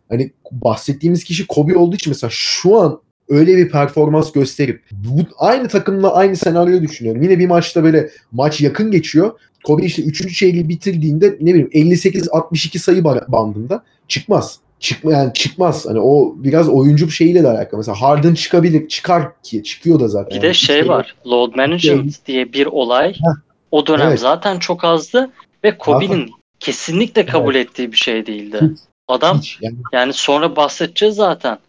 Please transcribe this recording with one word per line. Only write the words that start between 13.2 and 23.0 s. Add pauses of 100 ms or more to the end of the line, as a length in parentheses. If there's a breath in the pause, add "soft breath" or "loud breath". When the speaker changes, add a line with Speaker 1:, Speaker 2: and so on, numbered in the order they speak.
Speaker 1:
bandında (240)
çıkmaz. (220)
Çıkma-,
yani
çıkmaz.
Hani
o
biraz
oyuncu
şeyiyle
de
alakalı.
Mesela
Harden
çıkabilir,
çıkar
ki
çıkıyor
da
zaten.
Speaker 2:
Bir
de
Speaker 1:
Yani
Speaker 2:
şey
Speaker 1:
içeri
Speaker 2:
var, (100)
load
management
Speaker 1:
Şey
Speaker 2:
diye
bir
olay